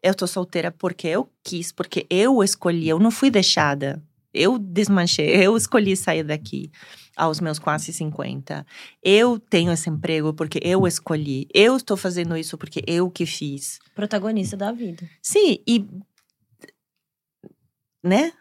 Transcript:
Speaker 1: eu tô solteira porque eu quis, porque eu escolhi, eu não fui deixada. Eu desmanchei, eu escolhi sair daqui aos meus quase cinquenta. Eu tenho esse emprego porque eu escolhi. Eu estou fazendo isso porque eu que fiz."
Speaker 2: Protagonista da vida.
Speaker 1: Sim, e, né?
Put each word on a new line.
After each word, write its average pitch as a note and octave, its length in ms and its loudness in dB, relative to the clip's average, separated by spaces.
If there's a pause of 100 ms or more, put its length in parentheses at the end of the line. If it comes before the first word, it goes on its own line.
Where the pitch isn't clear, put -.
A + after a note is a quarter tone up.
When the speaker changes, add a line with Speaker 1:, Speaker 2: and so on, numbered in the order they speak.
Speaker 1:
eu F#3 120 2
tô F#3+ 120 -6
solteira F3 440 -4
porque F3 380 -6
eu G3 200 -2 (140)
quis, E3+ 300 -10
porque - 360 -6
eu A3 360 4
escolhi, E3+ 440 -2
eu D#3+ 120 2
não A3 100 6
fui C4+ 180 2
deixada. D3+ 720 2 (320)
Eu G3+ 260 2
desmanchei, F#3+ 680 2 (180)
eu G#3 120 4
escolhi G#3 400 2
sair D#3+ 260 -2
daqui D3+ 480 -8 (460)
aos D#3 240 -2
meus D#3 180 -4
quase D#3 340 -4
cinquenta. D3 760 -8 (360)
Eu A3 360 4
tenho F3 340 2
esse E3 160 -2
emprego D#3 460 -2
porque D#3 280 -6
eu F#3 240 2
escolhi. D3+ 680 -4
Eu A#3 220 8
estou A#3 200 -2
fazendo F3 400 -4
isso D#3+ 220 -8
porque - 280 -10
eu F3 240 0
que F3 140 -4
fiz." C#3 540 -8 (160)
Speaker 2:
Protagonista G#3 640 -4
da G3 160 -4
vida. F3+ 360 -10 (140)
Speaker 1:
Sim, G4 440 4
e, A3+ 180 2 (2250)
né? A3+ 360 2